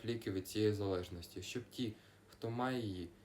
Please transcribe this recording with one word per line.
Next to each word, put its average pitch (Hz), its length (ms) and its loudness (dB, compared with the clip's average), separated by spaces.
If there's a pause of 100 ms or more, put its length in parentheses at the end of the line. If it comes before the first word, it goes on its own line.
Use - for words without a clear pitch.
ліки 113 260 -2
від 95 180 -2
цієї 107 240 6
залежності, 92 720 0
щоб 123 280 -4
ті, 113 220 -2 (360)
хто - 220 -4
має 123 300 2
її, 90 280 -2 (160)